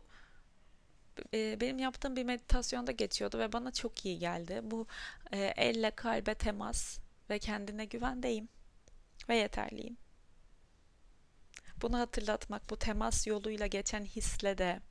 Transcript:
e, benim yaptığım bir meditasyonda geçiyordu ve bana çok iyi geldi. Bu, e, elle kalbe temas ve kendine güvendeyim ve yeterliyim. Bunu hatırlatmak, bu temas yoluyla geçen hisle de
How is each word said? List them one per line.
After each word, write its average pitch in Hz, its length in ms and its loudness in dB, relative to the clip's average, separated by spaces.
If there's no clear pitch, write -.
e, 214 280 0
benim 262 180 0
yaptığım 262 360 -2
bir 254 80 2
meditasyonda 247 680 4
geçiyordu 220 480 0
ve 220 140 0
bana 240 180 -2
çok - 340 -4
iyi 175 140 -2
geldi. 175 440 -2
Bu, 220 240 -4
e, 196 260 0
elle 226 340 4
kalbe 220 440 0
temas 214 640 -2
ve 208 100 -2
kendine 208 460 -4
güvendeyim 240 640 -2
ve 233 60 4
yeterliyim. 214 600 0
Bunu 233 180 2
hatırlatmak, 214 720 0
bu 214 100 -2
temas 220 480 4
yoluyla 208 400 0
geçen 202 380 0
hisle 196 520 0
de 185 220 2